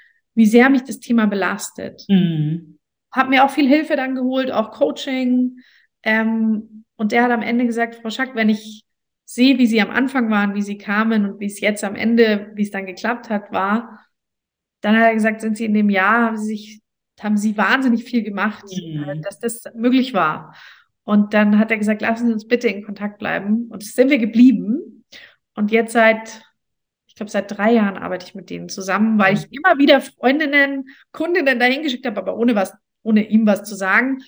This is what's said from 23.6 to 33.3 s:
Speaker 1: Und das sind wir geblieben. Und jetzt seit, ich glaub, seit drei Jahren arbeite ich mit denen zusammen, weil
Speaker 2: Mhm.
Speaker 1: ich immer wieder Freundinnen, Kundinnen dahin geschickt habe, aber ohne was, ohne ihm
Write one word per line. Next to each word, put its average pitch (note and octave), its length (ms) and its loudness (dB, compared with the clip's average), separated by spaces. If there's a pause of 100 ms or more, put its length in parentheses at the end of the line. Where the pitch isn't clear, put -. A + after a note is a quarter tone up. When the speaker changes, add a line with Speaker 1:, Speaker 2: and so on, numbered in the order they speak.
Speaker 1:
Und G3 160 -16
das - 80 -16
sind C4 180 2
wir C#4+ 80 4
geblieben. A3+ 840 2 (500)
Und G#3 160 -2
jetzt A3 220 0
seit, A3 500 2 (640)
ich - 80 -20
glaub, G#3 160 -12
seit G3+ 260 -6
drei G#3 160 2
Jahren G3+ 240 2
arbeite F3 300 -8
ich - 80 -20
mit F3 160 -16
denen F3 180 -12
zusammen, G3+ 520 0
weil F#3+ 140 4
Speaker 2:
Mhm. D#3 40 2
Speaker 1:
ich D#3 180 -12
immer E4 220 2
wieder C#4 220 6
Freundinnen, C#4 840 0 (260)
Kundinnen D#4 480 0
dahin B3 220 0
geschickt B3+ 240 -6
habe, G#3 120 -6
aber F#3 180 -6
ohne A#3 200 2
was, F#3+ 180 -2 (300)
ohne G#3+ 240 2
ihm A3 180 4